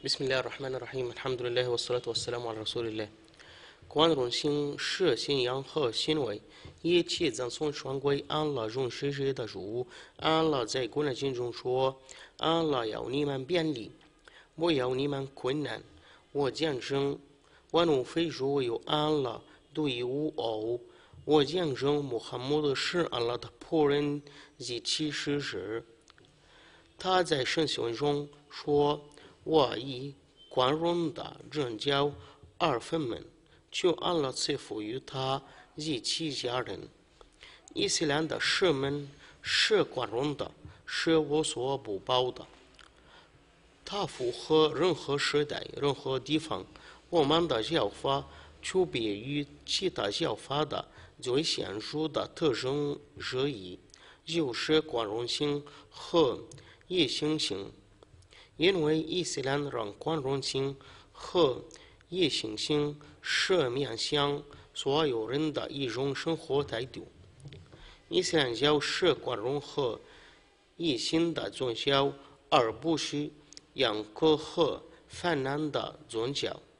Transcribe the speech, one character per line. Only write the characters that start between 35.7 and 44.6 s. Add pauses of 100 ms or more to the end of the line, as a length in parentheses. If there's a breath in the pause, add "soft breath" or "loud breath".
及
其
家
人。” (840 loud breath)
伊
斯
兰
的
师
门 (320 loud breath)
是
宽
容
的， (340 loud breath)
是
无
所
不
包
的。 (1400 loud breath)
它
符
合